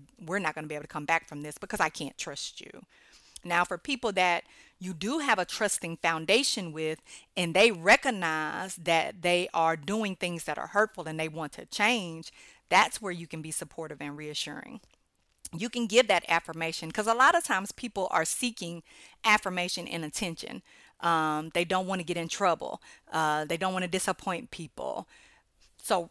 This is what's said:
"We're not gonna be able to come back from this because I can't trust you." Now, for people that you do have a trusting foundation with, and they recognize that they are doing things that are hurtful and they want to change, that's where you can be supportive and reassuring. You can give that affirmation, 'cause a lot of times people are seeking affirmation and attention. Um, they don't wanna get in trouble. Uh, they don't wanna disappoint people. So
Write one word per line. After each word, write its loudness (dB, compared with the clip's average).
"We're -4
not -2
gonna -8
be -8
able -8
to -16
come -8
back 2
from -10
this -10
because -6
I 2
can't -8
trust -10
you." -16
Now, 2
for -2
people -2
that 4
you -6
do -2
have 4
a 2
trusting -2
foundation 2
with, -4
and 0
they 8
recognize 2
that 2
they 2
are 4
doing -4
things -4
that -4
are -6
hurtful 0
and -4
they -2
want -8
to -14
change, 0
that's 4
where -4
you -10
can -8
be -10
supportive -8
and -10
reassuring. -10
You -6
can 0
give 6
that 4
affirmation, -2
'cause -2
a 4
lot 8
of 0
times -2
people -4
are 2
seeking -4
affirmation 0
and -4
attention. -8
Um, 2
they 2
don't 0
wanna -2
get -4
in -4
trouble. 0
Uh, 2
they -2
don't -2
wanna -2
disappoint -2
people. -8
So 0